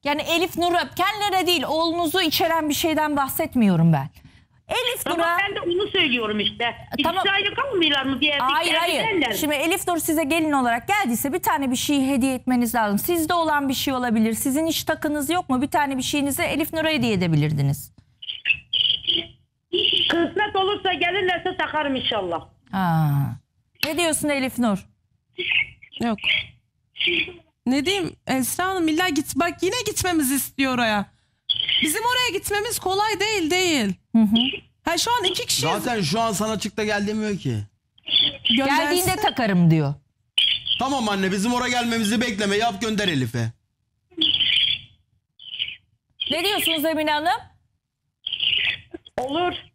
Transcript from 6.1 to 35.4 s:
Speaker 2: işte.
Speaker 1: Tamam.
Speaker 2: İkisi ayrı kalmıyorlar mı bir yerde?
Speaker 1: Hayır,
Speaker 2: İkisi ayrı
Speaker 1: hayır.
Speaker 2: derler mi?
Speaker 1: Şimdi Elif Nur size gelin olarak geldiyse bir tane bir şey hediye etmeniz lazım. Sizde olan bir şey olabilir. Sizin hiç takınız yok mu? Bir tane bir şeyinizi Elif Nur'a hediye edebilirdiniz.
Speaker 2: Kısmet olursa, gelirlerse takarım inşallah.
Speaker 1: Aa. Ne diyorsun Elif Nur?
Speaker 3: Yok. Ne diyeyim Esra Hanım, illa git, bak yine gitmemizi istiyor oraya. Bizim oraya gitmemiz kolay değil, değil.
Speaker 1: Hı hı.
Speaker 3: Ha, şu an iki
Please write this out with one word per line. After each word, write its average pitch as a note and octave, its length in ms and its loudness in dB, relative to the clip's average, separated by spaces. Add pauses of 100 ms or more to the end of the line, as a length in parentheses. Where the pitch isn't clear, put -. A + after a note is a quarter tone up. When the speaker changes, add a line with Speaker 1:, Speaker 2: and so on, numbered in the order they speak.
Speaker 2:
işte. A#3 360 -4 (280)
Speaker 1:
Tamam. F4 200 0
Speaker 2:
İkisi G4 120 2
ayrı G4+ 200 -2
kalmıyorlar E4+ 500 0
mı C4+ 160 -2
bir D4+ 60 2
yerde? C#4+ 160 0
Speaker 1:
Hayır, C#4+ 280 2
Speaker 2:
İkisi D#4 100 2
ayrı E4+ 200 0
Speaker 1:
hayır. G#4+ 200 0
Speaker 2:
derler B3 100 0
mi? G3+ 60 -4
Speaker 1:
Şimdi D4+ 180 0
Elif E4 320 0
Nur F4 100 0
size D#4+ 260 0
gelin D#4 280 0
olarak A#3+ 360 0
geldiyse C#4 460 0
bir F4+ 60 -2
tane D4 320 0
bir B3+ 40 0
şey C#4 320 0
hediye C4+ 280 2
etmeniz A#3+ 400 0
lazım. G#3 240 2
Sizde E4+ 340 0
olan D4+ 360 2
bir C4+ 40 0
şey C#4 200 -2
olabilir. A3+ 400 2
Sizin C#4 340 0
hiç - 160 -2
takınız D4 460 -2
yok F4+ 200 0
mu? B3+ 120 2
Bir C#4+ 100 0
tane C#4 260 0
bir B3+ 60 -4
şeyinizi C#4+ 400 0
Elif D#4 300 -2
Nur'a D#4+ 160 0
hediye B3 240 2
edebilirdiniz. D3+ 800 0 (2250)
Speaker 2:
Kısmet F#4+ 460 0
olursa, G4 380 2
gelirlerse F4+ 640 0
takarım D4 380 -2
inşallah. F#3+ 520 -4 (260)
Speaker 1:
Aa. E3 360 2 (760)
Ne D4 120 -2
diyorsun D#4+ 320 0
Elif C4+ 300 0
Nur? G#3 260 0 (1160)
Speaker 3:
Yok. A3+ 160 0 (1500)
Ne C4 200 2
diyeyim F#4 300 -2 (120)
Esra C4 380 -2
Hanım, F#4 220 0
illa E4+ 220 2
git, D4 260 -2
bak E4+ 280 -2
yine F#4+ 120 0 (100)
gitmemizi D#4+ 500 0
istiyor C4+ 400 -2
oraya. G#3+ 300 0 (760)
Bizim E4 240 -2
oraya B4 320 0
gitmemiz G#4 420 -4
kolay G4 400 0
değil, G4 320 0
değil. D#4+ 420 2 (220)
Speaker 1:
Hı A3+ 60 6
hı. G#3+ 160 4 (480)
Speaker 3:
Ha, E4+ 120 0
şu A4 140 0
an A#4+ 120 2
iki F#4 220 -2